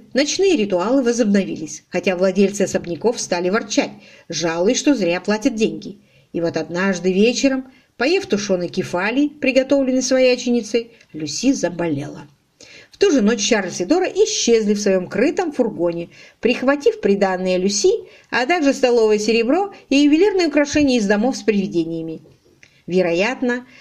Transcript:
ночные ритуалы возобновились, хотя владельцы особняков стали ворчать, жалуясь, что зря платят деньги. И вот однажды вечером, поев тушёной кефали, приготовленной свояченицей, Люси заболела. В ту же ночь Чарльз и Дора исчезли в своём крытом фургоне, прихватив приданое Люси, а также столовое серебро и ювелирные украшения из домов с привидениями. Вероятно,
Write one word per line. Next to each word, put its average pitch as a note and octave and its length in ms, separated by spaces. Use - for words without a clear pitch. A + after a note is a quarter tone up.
ночные D#4+ 440
ритуалы G#3 460
возобновились, G3+ 880
хотя F3+ 280
владельцы G3 460
особняков F3+ 580
стали F3+ 280
ворчать, A#3 420
жалуясь, E3+ 500
что D4 160
зря F3+ 260
платят A3 340
деньги. F#3 460
И E3+ 80
вот E3 160
однажды F3 560
вечером, B3 580
поев F4 300
тушёной F#3 420
кефали, G#3+ 600
приготовленной C4 760
свояченицей, B3 880
Люси D#3+ 400
заболела. E3+ 720
В - 20
ту G4 140
же C4+ 120
ночь G#3+ 180
Чарльз F#3+ 400
и F3 40
Дора E4 220
исчезли A#3 680
в G3+ 80
своём F#3+ 280
крытом D4+ 420
фургоне, E3+ 600
прихватив C4+ 640
приданое F#3+ 560
Люси, G3+ 340
а B3 160
также D4 260
столовое A3+ 460
серебро A#3 560
и C4+ 80
ювелирные E4 500
украшения C#4+ 520
из G3+ 100
домов G#3+ 280
с - 60
привидениями. E3 800
Вероятно, G3 800